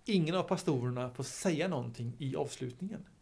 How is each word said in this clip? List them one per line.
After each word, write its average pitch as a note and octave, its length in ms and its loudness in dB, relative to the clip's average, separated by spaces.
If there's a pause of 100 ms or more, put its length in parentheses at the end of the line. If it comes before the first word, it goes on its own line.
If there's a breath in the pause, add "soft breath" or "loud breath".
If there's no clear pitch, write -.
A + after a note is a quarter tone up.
ingen F3 300 4
av F#3 80 4
pastorerna B2+ 680 0
får B2+ 140 -6
säga E3+ 440 0
någonting A#2+ 500 -2
i C3+ 180 -2
avslutningen. C3 680 -4 (160 soft breath)